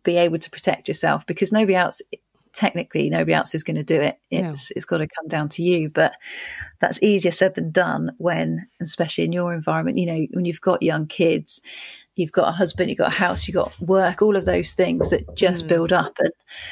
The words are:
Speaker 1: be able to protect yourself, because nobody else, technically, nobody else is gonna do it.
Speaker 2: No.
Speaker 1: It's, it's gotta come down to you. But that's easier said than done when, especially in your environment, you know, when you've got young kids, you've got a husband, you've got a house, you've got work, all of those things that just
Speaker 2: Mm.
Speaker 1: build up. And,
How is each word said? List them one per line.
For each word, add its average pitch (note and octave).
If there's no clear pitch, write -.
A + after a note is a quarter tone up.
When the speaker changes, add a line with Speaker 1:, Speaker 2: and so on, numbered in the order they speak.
Speaker 1:
be E3+
able E3+
to -
protect -
yourself, D3
because F#3
nobody G#3+
else, -
technically, E3
nobody D#3+
else -
is D#3+
gonna D#3
do D#3+
it. D3
Speaker 2:
No. E3+
Speaker 1:
It's, C#3+
it's -
gotta D#3
come D#3+
down D3+
to E3+
you. E3+
But D#3
that's -
easier F#3+
said F#3
than E3
done D#3+
when, E3
especially E3+
in E3
your F3
environment, D#3+
you F3+
know, E3
when F3+
you've E3
got F3+
young D#3
kids, D#3+
you've E3+
got F3
a -
husband, F3+
you've -
got C#3+
a -
house, F#3
you've -
got -
work, F#3
all G#3
of F#3+
those F3+
things F#3
that -
just F3
Speaker 2:
Mm. -
Speaker 1:
build E3
up. -
And, C#3+